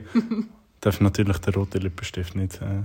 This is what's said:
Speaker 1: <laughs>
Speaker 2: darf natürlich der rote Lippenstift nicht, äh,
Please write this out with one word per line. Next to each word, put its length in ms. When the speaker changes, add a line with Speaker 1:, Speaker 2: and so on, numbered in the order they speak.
Speaker 1:
<laughs> 480
Speaker 2:
darf 200
natürlich 360
der 160
rote 240
Lippenstift 580
nicht, 240
äh, 260